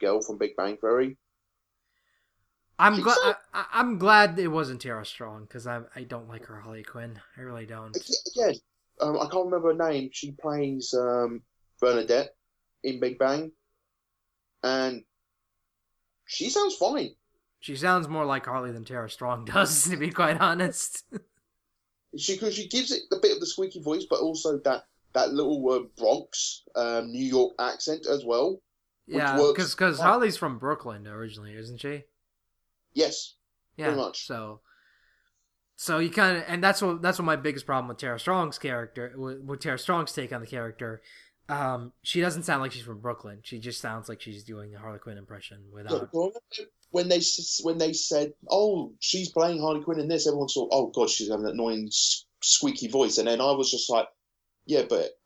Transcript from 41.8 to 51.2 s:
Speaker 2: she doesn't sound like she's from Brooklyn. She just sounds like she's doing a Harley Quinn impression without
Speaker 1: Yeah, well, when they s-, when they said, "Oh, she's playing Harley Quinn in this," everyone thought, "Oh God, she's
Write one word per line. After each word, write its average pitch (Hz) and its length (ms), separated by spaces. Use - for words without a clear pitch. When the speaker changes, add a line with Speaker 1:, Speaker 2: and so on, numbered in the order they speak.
Speaker 2:
she 156 200
doesn't 170 220
sound 143 180
like 131 100
she's 120 120
from 110 160
Brooklyn. 110 440
She 120 140
just 117 240
sounds 113 260
like 110 140
she's 104 220
doing 104 300
a 101 40
Harley 107 200
Quinn 104 200
impression 98 520
without 104 220
Speaker 1:
Yeah, - 200
well, 175 200
when 175 180
they 175 100
s-, - 440
when 165 160
they 160 140
said, 147 400
"Oh, 185 480
she's 185 320
playing 165 300
Harley 151 240
Quinn 156 160
in 151 80
this," 160 180
everyone 143 220
thought, - 240
"Oh 127 160
God, 113 220
she's 104 180